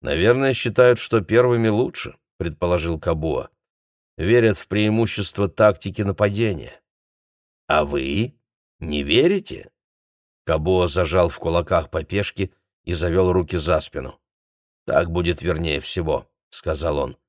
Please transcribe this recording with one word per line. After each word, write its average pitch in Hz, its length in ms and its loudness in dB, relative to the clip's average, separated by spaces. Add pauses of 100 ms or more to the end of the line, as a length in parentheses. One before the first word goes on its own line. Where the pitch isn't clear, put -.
«Наверное, 120 520 2
считают, 123 440 4
что - 240 0
первыми 117 460 4
лучше», - 500 -2 (200)
предположил 85 640 -2
Кабуа. 78 500 -2 (680)
«Верят 113 400 4
в - 100 -12
преимущество 107 800 0
тактики 104 540 2
нападения». 101 800 -2 (880)
«А 76 180 2
вы 71 500 -4 (440)
не 73 240 -6
верите?» 127 680 -2 (760)
Кабуа 87 420 0
зажал 85 420 0
в - 100 -10
кулаках 85 500 -2
по 82 140 -6
пешке 98 480 -6 (320)
и 85 100 -6
завёл 90 380 0
руки 90 260 0
за 82 220 0
спину. 67 400 -10 (640)
«Так 85 240 2
будет 87 320 0
вернее 80 380 -2
всего», 78 500 -4 (200)
сказал 78 480 -4
он. 64 200 -6 (120)